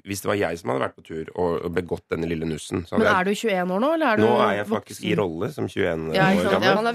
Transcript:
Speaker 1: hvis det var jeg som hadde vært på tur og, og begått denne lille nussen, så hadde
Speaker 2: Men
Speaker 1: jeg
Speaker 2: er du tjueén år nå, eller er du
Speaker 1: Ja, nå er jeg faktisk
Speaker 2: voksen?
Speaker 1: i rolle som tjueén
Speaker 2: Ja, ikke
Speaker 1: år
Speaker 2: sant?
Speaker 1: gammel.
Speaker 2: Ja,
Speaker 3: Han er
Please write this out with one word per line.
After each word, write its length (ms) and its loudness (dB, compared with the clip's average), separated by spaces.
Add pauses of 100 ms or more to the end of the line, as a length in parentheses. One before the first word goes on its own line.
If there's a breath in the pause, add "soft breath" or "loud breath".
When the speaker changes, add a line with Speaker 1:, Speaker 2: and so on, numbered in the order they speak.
Speaker 1:
hvis 160 -6
det 80 -2
var 80 2
jeg 220 0
som 100 -6
hadde 160 0
vært 80 -8
på 80 -20
tur 320 -8
og, 320 0
og 80 -4
begått 400 -4
denne 160 -2
lille 160 -2
nussen, 400 -4
så 80 -10
hadde 80 2
Speaker 2:
Men 80 4
Speaker 1:
jeg 80 2
Speaker 2:
er 80 0
du 160 0
tjueén 320 0
år 80 0
nå, 100 2
eller 140 0
er 100 2
du 60 4
Speaker 1:
Ja, 80 6
nå 80 4
er 240 2
jeg 80 -6
faktisk 320 -6
Speaker 2:
voksen? 80 -2
Speaker 1:
i 80 4
rolle 340 -2
som 140 -4
tjueén 480 -2
Speaker 2:
Ja, 160 4
ikke 80 4
Speaker 1:
år 80 2
Speaker 2:
sant? 80 2
Speaker 1:
gammel. 160 4
Speaker 2:
Ja, 60 4
Speaker 3:
Han 100 0
er 80 0